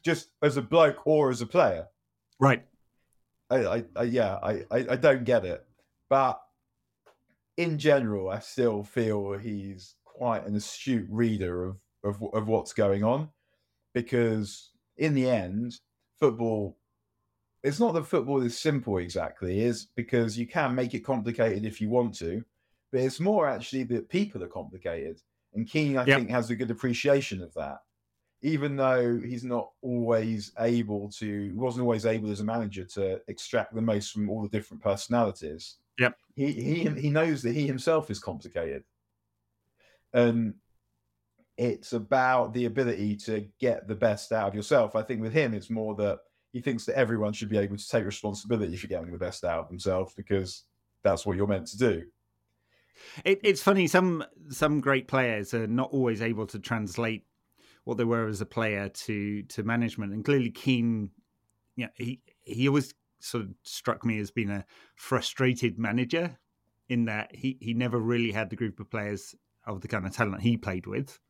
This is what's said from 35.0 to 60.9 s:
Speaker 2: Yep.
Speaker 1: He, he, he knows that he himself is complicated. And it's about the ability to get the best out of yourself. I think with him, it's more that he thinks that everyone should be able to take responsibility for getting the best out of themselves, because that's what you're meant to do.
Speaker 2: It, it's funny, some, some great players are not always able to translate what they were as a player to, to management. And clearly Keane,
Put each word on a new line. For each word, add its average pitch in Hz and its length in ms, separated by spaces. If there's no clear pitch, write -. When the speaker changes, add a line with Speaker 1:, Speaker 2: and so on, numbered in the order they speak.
Speaker 2:
Yep. 123 180
Speaker 1:
He, 143 160
he, 156 320
he 147 80
knows 156 320
that 117 140
he 147 100
himself 147 460
is 101 80
complicated. 78 640
And 117 400
it's 120 360
about 123 600
the 123 120
ability 113 500
to 104 320
get 120 280
the 107 80
best 104 360
out 110 160
of 101 80
yourself. 107 400
I 110 60
think 110 200
with 110 120
him, 143 200
it's 101 160
more 110 260
that 101 240
he 123 80
thinks 120 240
that - 120
everyone 110 360
should 104 160
be 107 80
able 101 200
to 104 100
take 107 180
responsibility 104 720
for - 100
getting 85 240
the 85 60
best 87 260
out 85 160
of 78 100
themselves, 92 440
because 98 500
that's 92 220
what 101 100
you're 98 120
meant 98 200
to 98 100
do. 104 260
Speaker 2:
It, 196 180
it's 208 180
funny, 190 260
some, 180 360
some 147 320
great 131 260
players 117 460
are 113 140
not 123 240
always 120 300
able 113 260
to 107 120
translate 110 640
what 120 140
they 120 60
were 117 240
as 107 140
a 107 40
player 101 440
to, 104 540
to - 200
management. 110 500
And 107 120
clearly 135 240
Keane, 117 600